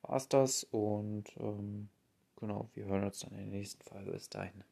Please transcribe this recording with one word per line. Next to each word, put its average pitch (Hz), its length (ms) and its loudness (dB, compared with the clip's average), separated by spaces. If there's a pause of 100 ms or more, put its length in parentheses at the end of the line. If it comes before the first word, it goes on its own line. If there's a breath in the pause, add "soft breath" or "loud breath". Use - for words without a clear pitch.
war's 135 240 0
das 135 380 6
und, 104 600 0 (140)
ähm, 104 500 -4 (460)
genau, 107 380 -2
wir 104 120 -8
hören 98 200 2
uns 98 140 -2
dann - 120 -10
in 101 180 -6
der 101 100 -2
nächsten 101 220 -8
Folge. 98 300 -8
Bis - 180 -6
dahin. 98 420 -6